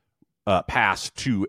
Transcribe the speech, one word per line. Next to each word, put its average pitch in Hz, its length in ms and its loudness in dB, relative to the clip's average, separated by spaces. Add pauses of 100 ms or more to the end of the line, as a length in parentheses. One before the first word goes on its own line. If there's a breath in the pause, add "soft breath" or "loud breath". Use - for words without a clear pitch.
(460)
uh, 92 160 2
pass 104 480 0
to 104 380 -2